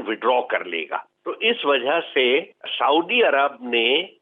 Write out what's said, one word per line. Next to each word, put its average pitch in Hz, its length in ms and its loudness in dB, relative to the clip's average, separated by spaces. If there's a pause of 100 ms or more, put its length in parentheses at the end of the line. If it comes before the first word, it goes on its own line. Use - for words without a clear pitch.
विड्रॉ 113 320 0
कर 90 260 -4
लेगा। 80 300 -6
तो - 460 -10
इस 226 240 0
वजह 139 340 0
से 135 520 0 (140)
सऊदी 165 540 0
अरब 139 420 2
ने 123 480 0 (120)